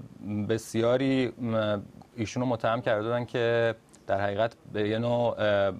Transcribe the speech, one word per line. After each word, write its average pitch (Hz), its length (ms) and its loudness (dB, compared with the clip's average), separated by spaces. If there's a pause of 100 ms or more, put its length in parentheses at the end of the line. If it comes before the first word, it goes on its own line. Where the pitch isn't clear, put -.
(500)
بسیاری، 123 800 2 (840)
ایشون 120 280 -4
رو 127 60 0
متهم 117 320 0
کرده 107 220 0
بودن 120 220 -2
که 117 500 2 (320)
در 98 140 0
حقیقت 101 300 0 (220)
به 104 160 0
یه 110 100 0
نوع، 120 360 0 (440)